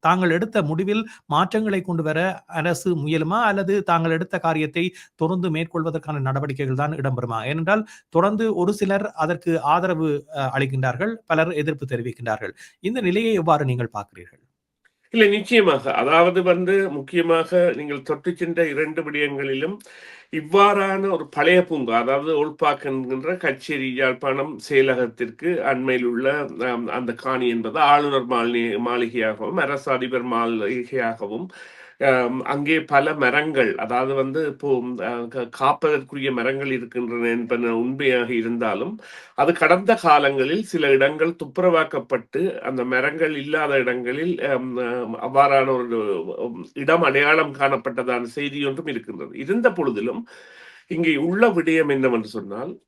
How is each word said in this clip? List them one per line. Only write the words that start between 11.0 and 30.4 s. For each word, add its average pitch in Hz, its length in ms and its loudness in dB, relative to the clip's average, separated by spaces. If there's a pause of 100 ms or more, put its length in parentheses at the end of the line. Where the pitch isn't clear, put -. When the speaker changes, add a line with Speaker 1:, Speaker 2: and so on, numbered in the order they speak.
Speaker 1:
பலர் 160 260 2
எதிர்ப்பு 151 340 -4
தெரிவிக்கின்றார்கள். 113 680 -6 (260)
இந்த 233 200 -2
நிலையை 214 320 0
எவ்வாறு 160 320 2
நீங்கள் 123 300 -2
பார்க்கிறீர்கள்? - 480 -12 (720)
Speaker 2:
இல்லை, 220 140 8
நிச்சயமாக. 190 640 4
அதாவது 170 500 4
வந்து 180 480 2
முக்கியமாக 165 840 2
நீங்கள் 143 280 -6
தொட்டு 156 340 -4
சென்ற 170 320 0
இரண்டு 156 340 -2
விடயங்களிலும் 143 720 -2 (560)
இவ்வாறான 196 760 2
ஒரு 160 180 -2
பழைய 175 360 4
பூங்கா, 127 340 0
அதாவது 139 380 0
ஓல்ட் 147 220 -2
பார்க் 147 260 0
என்கின்ற 135 520 -4
கச்சேரி 135 580 -4
யாழ்ப்பாணம் 135 640 -2
செயலகத்திற்கு 127 1000 0
அண்மையில் 127 440 0
உள்ள, 120 220 0 (340)
அம், 120 260 -4
அந்த 117 280 -6
காணி 123 340 -2
என்பது 117 320 -2
ஆளுநர் 143 480 4
மாளி-, 117 500 0
மாளிகையாகவும் 113 800 -2
அரசு 139 360 -2
அதிபர் 123 360 -2
மாளிகையாகவும், 117 1200 -4 (520)